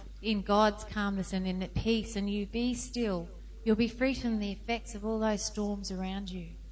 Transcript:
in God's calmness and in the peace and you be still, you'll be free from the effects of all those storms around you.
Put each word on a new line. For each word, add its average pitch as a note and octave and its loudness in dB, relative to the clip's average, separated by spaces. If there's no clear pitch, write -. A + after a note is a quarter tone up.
in G#3 2
God's G#3 4
calmness G3+ -2
and F#3 0
in F#3 0
the F#3 -2
peace A3+ 2
and G3+ 0
you G#3 0
be A#3+ 0
still, G#3 -2
you'll A3 6
be A3+ 4
free B3+ 2
from A#3 0
the G3+ -2
effects - -4
of G#3 -6
all A3 2
those G#3+ 2
storms G3+ -2
around F#3+ -4
you. F3+ -6